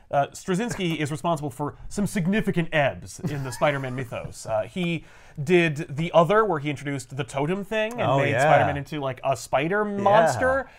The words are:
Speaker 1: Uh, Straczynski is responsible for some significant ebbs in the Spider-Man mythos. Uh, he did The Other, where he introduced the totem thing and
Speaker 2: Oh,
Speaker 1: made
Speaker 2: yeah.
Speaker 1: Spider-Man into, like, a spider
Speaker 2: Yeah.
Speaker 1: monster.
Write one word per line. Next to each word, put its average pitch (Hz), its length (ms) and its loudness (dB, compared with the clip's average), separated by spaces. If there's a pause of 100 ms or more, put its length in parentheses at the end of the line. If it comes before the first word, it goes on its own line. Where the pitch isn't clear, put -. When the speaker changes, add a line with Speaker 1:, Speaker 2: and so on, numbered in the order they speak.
(100)
Speaker 1:
Uh, 143 180 2
Straczynski 185 680 -2
is 143 120 -2
responsible 151 380 -2
for 143 280 -6 (120)
some 208 180 -2
significant 190 680 0
ebbs 101 480 -2
in 143 240 -4
the 131 60 -6
Spider-Man 135 440 0
mythos. 123 500 -10
Uh, 107 260 -2
he 170 360 -4 (360)
did 156 540 2
The 165 160 -2
Other, 175 320 6
where 175 140 0
he 143 100 -6
introduced 139 480 -6
the 139 80 -4
totem 151 400 -2
thing 220 280 -2
and 240 100 -4
Speaker 2:
Oh, 131 160 2
Speaker 1:
made - 140 2
Speaker 2:
yeah. 117 100 2
Speaker 1:
Spider-Man 143 340 4
into, 143 240 -6
like, 135 240 -6
a 135 100 2
spider 170 540 0
Speaker 2:
Yeah. 202 140 -6
Speaker 1:
monster. 226 680 4 (100)